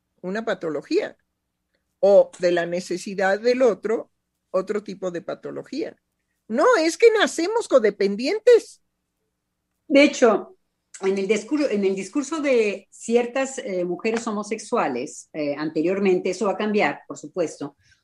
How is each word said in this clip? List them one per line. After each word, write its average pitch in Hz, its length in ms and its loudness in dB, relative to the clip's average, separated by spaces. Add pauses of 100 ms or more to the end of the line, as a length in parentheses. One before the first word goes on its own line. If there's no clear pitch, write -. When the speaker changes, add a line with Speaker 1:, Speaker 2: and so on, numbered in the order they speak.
(220)
Speaker 1:
una 202 220 -6
patología? 185 720 -4 (840)
O 190 380 6
de 175 140 2
la 170 140 0
necesidad 190 720 -2
del 247 220 2
otro, 214 500 0 (380)
otro 202 340 -2
tipo 185 260 -8
de 170 120 -8
patología. 143 760 -10 (520)
No, 254 160 2 (140)
es 320 180 0
que 453 140 8
nacemos 403 580 0
codependientes. 247 1120 2 (1040)
Speaker 2:
De 285 160 8
hecho, - 520 2 (440)
en 190 180 0
el 190 80 -4
discurso, 254 420 -2
en 202 160 -2
el 190 100 0
discurso 277 460 -6
de 226 500 0
ciertas, 240 680 -2
eh, 180 260 -4
mujeres 220 420 -4
homosexuales, 208 1040 -6
eh, 147 240 -4
anteriormente, 180 720 0
eso 190 160 -4
va 190 60 0
a 190 40 -4
cambiar, 208 520 -2
por 139 100 -14
supuesto, 151 580 -8 (280)